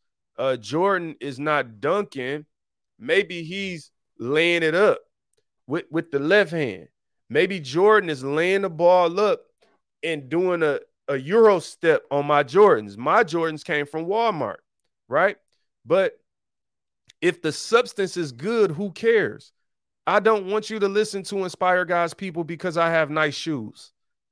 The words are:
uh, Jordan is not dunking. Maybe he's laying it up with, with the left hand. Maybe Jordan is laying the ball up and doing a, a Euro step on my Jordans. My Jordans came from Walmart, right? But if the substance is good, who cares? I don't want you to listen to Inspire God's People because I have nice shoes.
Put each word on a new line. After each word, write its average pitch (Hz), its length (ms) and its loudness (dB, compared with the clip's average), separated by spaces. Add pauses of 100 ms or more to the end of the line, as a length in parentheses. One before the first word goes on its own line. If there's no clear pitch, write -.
(380)
uh, 131 180 -2
Jordan 165 640 -2
is 127 180 -10
not 139 420 -4
dunking. 147 640 -4 (520)
Maybe 170 440 -2
he's 185 480 -10 (280)
laying 165 440 0
it 160 120 2
up 190 260 2 (640)
with, 156 240 -6
with 156 200 -4
the 139 80 0
left 165 340 2
hand. 107 360 -4 (400)
Maybe 185 320 0
Jordan 185 480 2
is 135 160 -6
laying 175 380 0
the 190 80 -4
ball 175 500 4
up 202 220 0 (600)
and 151 280 -6
doing 175 320 0
a, 147 180 0 (280)
a 143 100 -2
Euro 202 400 4
step - 520 0
on 143 140 0
my 147 180 4
Jordans. 127 540 4
My 156 260 2
Jordans 160 400 -4
came 147 220 -4
from 160 220 -8
Walmart, 190 540 -2 (480)
right? 165 280 0 (480)
But 170 340 0 (1040)
if 170 180 0
the 156 120 -2
substance 214 680 -2
is 151 140 -4
good, 190 400 -2
who 190 180 -8
cares? 196 640 -2 (540)
I 190 140 2
don't 202 260 2
want 208 220 -4
you 220 120 -6
to 196 80 2
listen 202 360 -2
to 196 200 -6
Inspire 180 420 0
God's 170 260 0
People 170 320 -8
because 165 320 -6
I 165 140 2
have 160 180 2
nice 151 260 0
shoes. - 580 -8 (400)